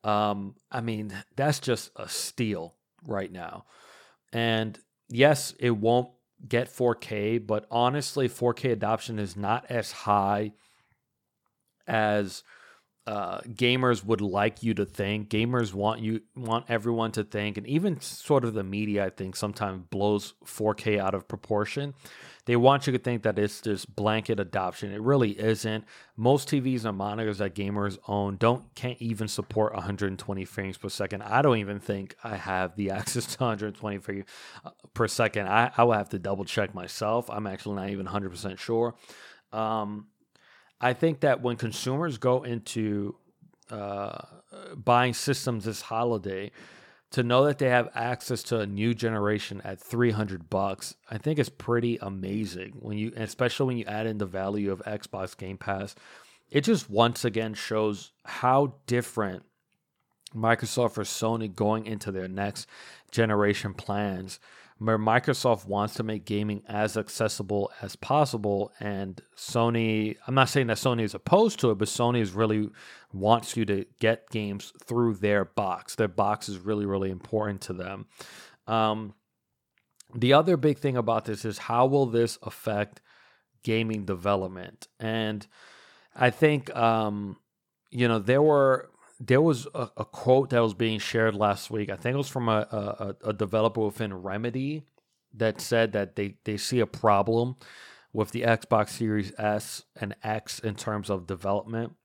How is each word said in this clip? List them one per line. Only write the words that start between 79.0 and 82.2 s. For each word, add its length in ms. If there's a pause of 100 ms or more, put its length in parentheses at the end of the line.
the 200
other 240
big 220
thing 180
about 260
this 220
is 120
how 280
will 220
this 360